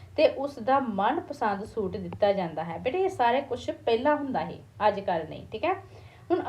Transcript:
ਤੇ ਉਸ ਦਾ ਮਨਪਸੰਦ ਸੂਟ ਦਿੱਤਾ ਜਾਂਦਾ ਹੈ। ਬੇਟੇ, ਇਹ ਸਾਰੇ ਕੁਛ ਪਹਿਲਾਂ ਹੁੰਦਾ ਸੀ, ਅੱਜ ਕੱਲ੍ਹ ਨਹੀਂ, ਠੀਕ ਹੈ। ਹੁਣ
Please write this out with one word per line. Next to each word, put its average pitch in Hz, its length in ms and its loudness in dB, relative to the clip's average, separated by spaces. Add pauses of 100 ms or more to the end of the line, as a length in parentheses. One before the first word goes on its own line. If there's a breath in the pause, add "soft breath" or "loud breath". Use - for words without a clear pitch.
(160 loud breath)
ਤੇ 302 120 6
ਉਸ 269 320 -2
ਦਾ 262 200 4
ਮਨਪਸੰਦ 220 840 0
ਸੂਟ 208 340 -4
ਦਿੱਤਾ 190 360 2
ਜਾਂਦਾ 160 300 -2
ਹੈ। 170 140 -6
ਬੇਟੇ, 254 220 -2
ਇਹ 381 100 2
ਸਾਰੇ 247 320 2
ਕੁਛ 247 280 -6
ਪਹਿਲਾਂ 262 460 2
ਹੁੰਦਾ 240 320 -2
ਸੀ, - 120 -10 (280)
ਅੱਜ 196 120 2
ਕੱਲ੍ਹ 170 300 -2
ਨਹੀਂ, - 220 -12
ਠੀਕ 226 140 -4
ਹੈ। 359 80 2 (580 loud breath)
ਹੁਣ 359 180 2